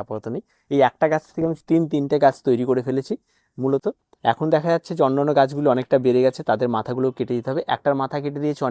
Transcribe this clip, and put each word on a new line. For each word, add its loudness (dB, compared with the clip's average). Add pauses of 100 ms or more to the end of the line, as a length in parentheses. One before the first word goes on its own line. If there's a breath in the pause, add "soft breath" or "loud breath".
আপাতত -10
নেই। -8 (280)
এই 2
একটা 0
গাছ -2 (100)
থেকে -4
আমি -4 (140)
তিন 4 (100)
তিনটে -2
গাছ 4 (120)
তৈরি 2
করে 2
ফেলেছি -4 (440)
মূলত। -2 (380)
এখন 0
দেখা 0
যাচ্ছে -6
যে 2
অন্যান্য 0
গাছগুলো 2
অনেকটা 2
বেড়ে 4
গেছে, -2 (100)
তাদের 0
মাথাগুলো -4 (100)
কেটে -4
দিতে -6
হবে। -4 (120)
একটার 0
মাথা -6
কেটে -8
দিয়েছে, -2